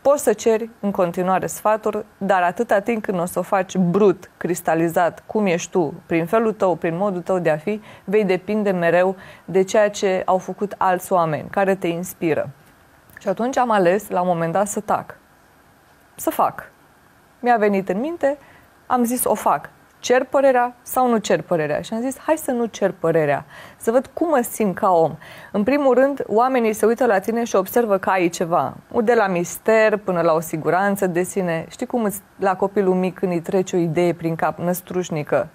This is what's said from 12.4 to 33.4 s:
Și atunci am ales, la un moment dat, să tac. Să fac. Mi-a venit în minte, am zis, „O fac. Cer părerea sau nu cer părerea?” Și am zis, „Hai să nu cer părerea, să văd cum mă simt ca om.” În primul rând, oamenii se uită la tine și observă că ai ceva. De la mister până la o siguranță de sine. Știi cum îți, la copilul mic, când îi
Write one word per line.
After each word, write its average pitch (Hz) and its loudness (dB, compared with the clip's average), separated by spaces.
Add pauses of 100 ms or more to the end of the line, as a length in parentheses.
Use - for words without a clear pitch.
Și - -8
atunci 220 -2
am 254 0
ales, 202 2
la 185 -2
un 180 0
moment 165 0
dat, 196 0
să 196 -6
tac. - -6 (960)
Să - -4
fac. - -2 (680)
Mi-a 240 2
venit 202 2
în 190 -2
minte, 294 -2 (480)
am 247 2
zis, 240 -2
„O - 2
fac. 175 -2 (280)
Cer 254 2
părerea 254 2
sau 254 0
nu 233 2
cer 185 0
părerea?” 151 -2
Și 180 -10
am 220 -4
zis, 262 -6
„Hai 311 0
să 311 -8
nu 240 0
cer 196 -2
părerea, 156 0 (320)
să - -4
văd 262 2
cum 330 -2
mă 262 2
simt 214 -2
ca 202 0
om.” 160 2 (360)
În 208 0
primul 269 2
rând, 269 2
oamenii 233 2
se 208 0
uită 233 2
la 202 4
tine 233 -2
și 226 -2
observă 196 2
că 190 -2
ai 185 2
ceva. 165 -2 (260)
De 226 4
la 214 2
mister 214 2
până 190 -2
la 170 4
o 160 2
siguranță 175 0
de 180 0
sine. 175 -4
Știi - -8
cum 240 -2
îți, 202 -4 (180)
la 190 0
copilul 190 0
mic, 185 0
când 185 -2
îi 170 -2